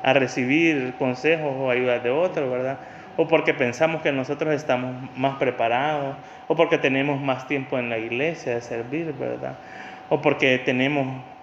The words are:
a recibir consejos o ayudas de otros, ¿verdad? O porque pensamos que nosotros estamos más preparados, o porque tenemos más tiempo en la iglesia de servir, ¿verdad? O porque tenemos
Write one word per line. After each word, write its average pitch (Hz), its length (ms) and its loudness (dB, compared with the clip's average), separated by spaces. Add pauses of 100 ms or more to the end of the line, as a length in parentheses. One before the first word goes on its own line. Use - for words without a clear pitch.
a 131 100 4
recibir 135 840 2
consejos 147 580 0
o 135 140 -2
ayudas 123 340 2
de 120 60 0
otros, 151 420 0
¿verdad? 131 280 -2 (360)
O 156 140 2
porque 151 240 4
pensamos 151 480 2
que 156 100 0
nosotros 143 420 0
estamos 127 400 0 (220)
más 131 220 0
preparados, 135 800 0 (320)
o 160 60 2
porque 160 240 4
tenemos 139 420 2
más 131 260 -2
tiempo 135 300 -2
en 120 120 -2
la 117 80 -2
iglesia 123 580 -2
de 117 60 -2
servir, 131 520 -6
¿verdad? 127 440 -6 (520)
O 151 120 2
porque 139 360 4
tenemos 131 680 0 (200)